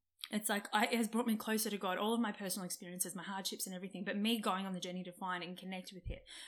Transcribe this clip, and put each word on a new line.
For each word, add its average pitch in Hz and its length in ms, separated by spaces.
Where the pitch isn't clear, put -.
it's 208 160
like, 202 240
I, 214 140
it - 100
has 226 100
brought 226 220
me 220 80
closer 220 340
to 202 60
God. 185 220
All 214 140
of 233 60
my 214 140
personal 190 340
experiences, 180 480
my 180 80
hardships 196 440
and 185 100
everything, 185 280
but - 120
me 220 240
going 196 260
on 185 60
the 180 80
journey 180 240
to 180 80
find 180 320
and 180 120
connect 185 360
with 180 180
it, - 140